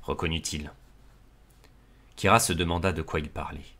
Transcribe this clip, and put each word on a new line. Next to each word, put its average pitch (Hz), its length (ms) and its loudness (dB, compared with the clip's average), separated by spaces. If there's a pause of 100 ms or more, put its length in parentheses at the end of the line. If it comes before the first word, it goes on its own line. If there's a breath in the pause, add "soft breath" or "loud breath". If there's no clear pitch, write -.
reconnut-il. 76 680 -4 (1400 soft breath)
Kira 104 240 6
se 92 140 2
demanda 87 380 2
de 80 100 -2
quoi 80 180 -2
il 76 100 -6
parlait. 78 320 -10 (180)